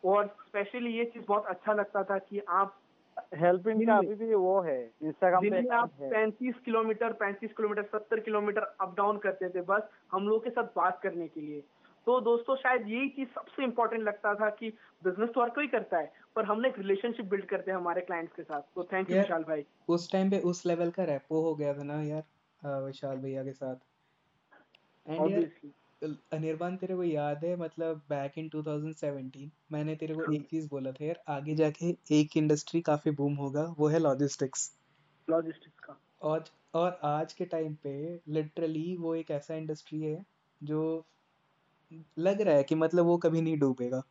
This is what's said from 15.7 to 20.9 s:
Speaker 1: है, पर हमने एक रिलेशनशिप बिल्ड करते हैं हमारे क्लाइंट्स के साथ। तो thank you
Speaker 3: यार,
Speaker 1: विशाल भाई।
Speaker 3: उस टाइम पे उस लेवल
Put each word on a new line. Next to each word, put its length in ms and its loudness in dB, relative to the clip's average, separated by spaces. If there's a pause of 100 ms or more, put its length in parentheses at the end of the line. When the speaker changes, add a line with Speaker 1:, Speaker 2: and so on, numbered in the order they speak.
Speaker 1:
है, 140 -4 (240)
पर 80 2
हमने 240 2
एक 100 -2
रिलेशनशिप 480 0
बिल्ड 180 0
करते 260 -4
हैं 80 0
हमारे 220 0
क्लाइंट्स 340 -6
के 80 -12
साथ। 180 -6
तो 220 -10
thank 200 -2
you 80 -4
Speaker 3:
यार, 140 4
Speaker 1:
विशाल 200 0
भाई। 200 -4 (240)
Speaker 3:
उस 240 0
टाइम 180 4
पे 100 2
उस 260 0
लेवल 240 2